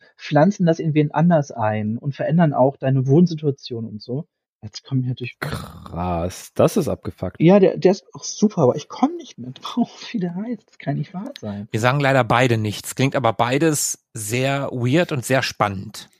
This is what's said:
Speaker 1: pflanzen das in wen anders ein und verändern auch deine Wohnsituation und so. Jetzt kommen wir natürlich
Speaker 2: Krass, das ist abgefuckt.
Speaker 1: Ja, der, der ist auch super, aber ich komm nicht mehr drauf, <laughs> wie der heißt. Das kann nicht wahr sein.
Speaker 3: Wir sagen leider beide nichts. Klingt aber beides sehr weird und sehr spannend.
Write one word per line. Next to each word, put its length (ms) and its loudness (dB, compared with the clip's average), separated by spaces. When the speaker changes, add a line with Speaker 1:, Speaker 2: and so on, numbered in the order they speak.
Speaker 1:
pflanzen 500 2
das 140 2
in 140 -2
wen 180 2
anders 400 2
ein 460 -2
und 180 -6
verändern 380 2
auch 240 2
deine 300 0
Wohnsituation 800 2
und 160 -12
so. 260 -8
Jetzt 200 -16
kommen 200 -2
wir 60 -4
natürlich 300 -10
Speaker 2:
Krass, 1160 -6
das 220 2
ist 100 0
abgefuckt. 520 -6
Speaker 1:
Ja, 200 8
der, 180 4
der 140 4
ist 220 -4
auch 100 -16
super, 400 0
aber 120 4
ich 140 -10
komm 260 -2
nicht 220 -18
mehr 140 -14
drauf, 560 -6
<laughs> 40 -16
wie 80 -6
der 160 -4
heißt. 320 -10
Das 120 -20
kann 180 -6
nicht 160 -8
wahr 260 -10
sein. 320 -10
Speaker 3:
Wir 80 -4
sagen 200 2
leider 240 2
beide 340 2
nichts. 380 -6
Klingt 200 0
aber 180 0
beides 800 -2
sehr 580 -4
weird 400 0
und 120 -4
sehr 200 0
spannend. 640 -4